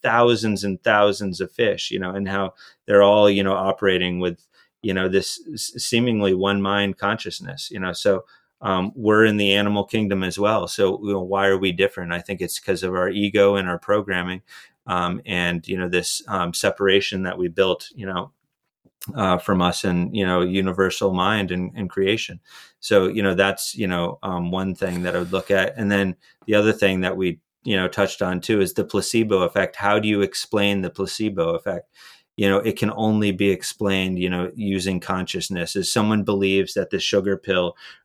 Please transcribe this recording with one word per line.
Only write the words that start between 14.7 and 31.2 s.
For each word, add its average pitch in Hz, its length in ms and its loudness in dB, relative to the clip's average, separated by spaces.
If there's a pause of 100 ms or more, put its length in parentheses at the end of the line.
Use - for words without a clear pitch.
um, 90 380 -2
and, 87 420 -2
you 92 120 -4
know, 90 100 -4
this, 87 400 -2
um, 90 240 -2
separation 98 720 0
that 92 160 -6
we 90 100 -2
built, 95 460 0
you 107 120 -12
know, 90 260 -6 (800)
uh, 95 240 2
from 95 220 0
us 87 240 0
and, 90 320 0
you 98 80 2
know, 90 160 2
universal 92 720 0
mind 95 380 0
and, 90 240 -4
and 98 160 -6
creation. 98 500 -2 (400)
So, 98 260 4
you 104 160 -2
know, 95 120 2
that's, 95 400 0
you 107 120 -4
know, 87 360 -2
um, 87 280 -4
one 92 240 -2
thing 87 280 -4
that 90 120 -2
I 90 40 -2
would 90 140 -4
look 95 180 -4
at. 95 260 2
And 104 140 -2
then 98 260 2 (300)
the 107 80 0
other 107 180 6
thing 98 300 2
that 92 140 -2
we, 90 240 -2 (240)
you 104 120 -2
know, 92 120 0
touched - 340 -2
on 90 180 -2
too 107 200 0
is 92 140 0
the 101 100 -2
placebo 107 580 0
effect. 90 340 0
How 104 220 2
do 107 100 0
you 101 140 2
explain 101 600 0
the 90 80 -4
placebo 92 640 -4